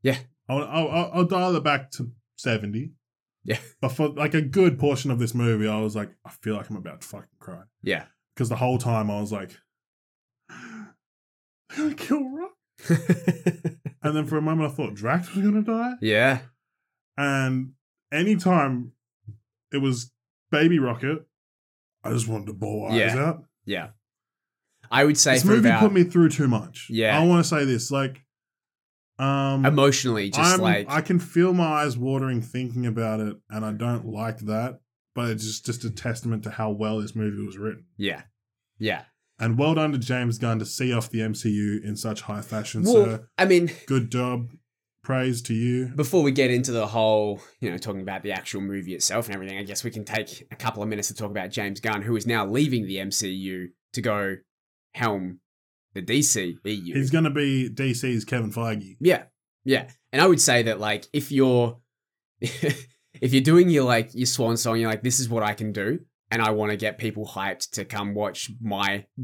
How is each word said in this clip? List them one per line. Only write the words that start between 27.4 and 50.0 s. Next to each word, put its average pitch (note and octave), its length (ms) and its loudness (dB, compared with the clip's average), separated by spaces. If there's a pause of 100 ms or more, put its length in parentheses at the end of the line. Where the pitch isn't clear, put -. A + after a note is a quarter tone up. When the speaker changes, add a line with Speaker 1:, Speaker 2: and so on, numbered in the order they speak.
Speaker 2:
say D3+ 220 0
this, A#2+ 240 0
like, C3+ 340 -4 (960)
um, C3+ 480 2
Speaker 1:
Emotionally, C3 640 4
just E3 240 4
Speaker 2:
I'm, F#3 60 4
Speaker 1:
like G#2 280 2
Speaker 2:
I D3+ 140 0
can F3 160 2
feel F3+ 340 2
my D#3 300 2
eyes C3 160 -2
watering C3 420 -2
thinking B2 460 -4
about A2 340 -2
it, G#2+ 160 -4 (140)
and A2 160 -6
I G#2+ 60 -4
don't A2+ 340 -4
like A2 400 -8
that, A#2 340 -4 (340)
but A#2+ 140 -2
it's A2 160 -4
just, G#2+ 220 -8
just A#2 180 -6
a A2 60 -4
testament A#2 540 -4
to G#2+ 60 -8
how A2 200 -4
well G#2+ 320 -2
this - 120 -10
movie G#2 300 -4
was F#2+ 140 -12
written. G#2 260 -10 (140)
Speaker 1:
Yeah. F2+ 240 -4 (560)
Yeah. F#2+ 240 -4 (400)
Speaker 2:
And A2+ 160 2
well D3+ 160 4
done D#3 180 2
to C#3 60 -2
James B2 380 -2
Gunn A#2 220 -2
to G#2+ 80 -6
see B2+ 260 -2
off A2+ 160 -2
the A2 140 -2
M A2 120 -2
C - 160 -4
U G#2 320 0
in G#2 140 -8
such A2 260 -6
high G#2 200 -8
fashion, A2 400 -6
Speaker 1:
Well, G#3+ 100 4
Speaker 2:
sir. A2+ 360 4 (100)
Speaker 1:
I F#3 80 4
mean, F3 240 4 (160)
Speaker 2:
Good A#2+ 240 0
job. B2 400 -4 (520)
Praise B2+ 400 -2
to A#2 120 -4
you. B2 320 0 (100)
Speaker 1:
before D3+ 260 2
we C#3+ 80 4
get C3 200 4
into B2 220 0
the A2+ 140 0
whole, G#2+ 540 2 (200)
you G#2+ 100 -4
know, F2 80 -6
talking G2 240 -8
about F#2+ 200 -8
the G2+ 100 -6
actual F#2+ 280 -6
movie G2 340 -6
itself A2 340 -2
and G2+ 60 -8
everything, F#2+ 220 -10
I G2+ 60 -8
guess G2+ 200 -10
we A#2+ 80 -6
can G#2+ 140 -10